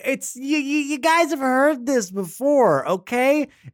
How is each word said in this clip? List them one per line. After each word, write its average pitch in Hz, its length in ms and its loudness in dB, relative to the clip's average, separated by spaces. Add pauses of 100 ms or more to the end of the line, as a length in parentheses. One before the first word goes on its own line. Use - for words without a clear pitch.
it's, - 320 -6
you, 277 220 -2
you, 285 220 -2
you 285 180 -4
guys 320 320 2
have 302 100 -4
heard 262 460 2
this 233 260 0
before, 196 800 2
okay? 254 580 0 (260)